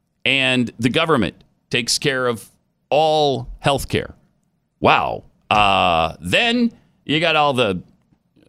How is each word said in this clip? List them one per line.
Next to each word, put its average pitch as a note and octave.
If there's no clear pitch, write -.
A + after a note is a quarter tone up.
and B2+
the A#2+
government D3+
takes A#2+
care C3
of A#2
all D3
healthcare. -
Wow. F#2+
Uh, F#2
then A#3
you C#3+
got D#3+
all D3
the G#2